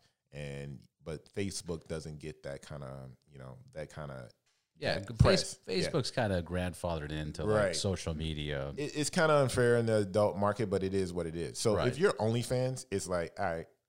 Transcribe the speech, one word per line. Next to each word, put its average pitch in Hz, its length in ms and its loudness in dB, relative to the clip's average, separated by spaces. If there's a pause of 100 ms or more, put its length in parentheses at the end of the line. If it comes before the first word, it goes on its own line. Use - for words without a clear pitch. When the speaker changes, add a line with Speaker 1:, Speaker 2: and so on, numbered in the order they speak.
(320)
Speaker 1:
And, 71 460 -10 (260)
but 78 300 -10
Facebook 90 520 -6
doesn't 78 320 -8
get 78 240 -14
that 69 260 -12
kinda, 67 400 -12 (240)
you 69 60 -20
know, 64 180 -16 (160)
that 76 220 -12
kinda 69 340 -12 (500)
Speaker 2:
Yeah, 120 160 -2
Speaker 1:
that 101 140 -6
Speaker 2:
g-, 117 100 -10
Speaker 1:
press. - 360 6 (120)
Speaker 2:
Face-, - 180 0
Speaker 1:
Yeah. - 60 -2
Speaker 2:
Facebook's 139 200 0
kinda 101 320 0
grandfathered 82 720 -2
into, 78 320 -4
like, 107 200 4
Speaker 1:
Right. 92 120 0
Speaker 2:
social 92 380 -2
media. 73 640 -4
Speaker 1:
It, 143 180 -6
it's 147 140 -2
kinda 160 260 4
unfair 123 400 6
in 117 80 4
the 110 140 4
adult 101 400 4
market, 101 320 2
but 95 120 2
it 95 120 -2
is 92 180 0
what 87 140 -4
it 80 100 -6
is. 76 220 -6
So 107 180 2
Speaker 2:
Right. 85 120 4
Speaker 1:
if 131 100 -2
you're 180 160 4
OnlyFans, 120 760 0
it's 95 160 -2
like, 87 320 -2
all 101 60 -2
right, 82 220 -2 (220)